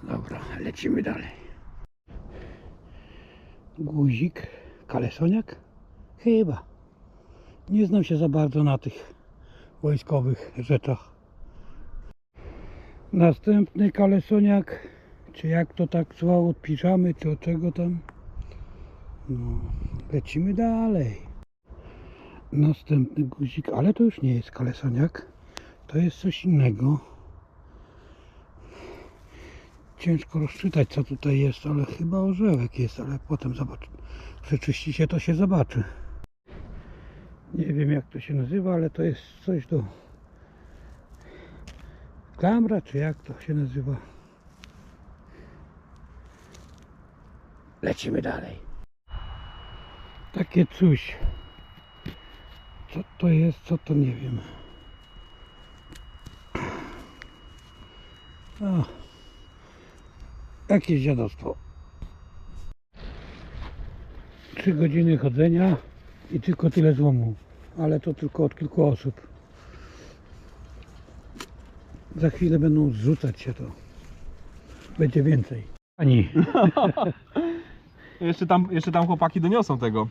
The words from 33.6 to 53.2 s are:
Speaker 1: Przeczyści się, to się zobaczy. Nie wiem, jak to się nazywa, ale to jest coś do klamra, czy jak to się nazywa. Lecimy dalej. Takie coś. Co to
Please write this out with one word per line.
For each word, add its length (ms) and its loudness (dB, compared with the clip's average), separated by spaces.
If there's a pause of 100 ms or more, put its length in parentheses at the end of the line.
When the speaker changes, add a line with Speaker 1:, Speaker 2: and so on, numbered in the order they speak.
Speaker 1:
Przeczyści 520 -2
się, 140 2
to 120 -2
się 160 0
zobaczy. 480 2 (1700)
Nie 200 -2
wiem, 180 2
jak 180 -2
to 100 -12
się 140 -8
nazywa, 400 -2
ale 160 0
to 140 -4
jest 180 -2 (240)
coś 220 -2
do 160 0 (2500)
klamra, 440 2
czy 160 -8
jak 260 -4
to 180 -16
się 120 -6
nazywa. 420 -4 (3750)
Lecimy 400 -2
dalej. 380 -8 (1700)
Takie 320 2
coś. 520 2 (1800)
Co 60 -6 (180)
to 100 2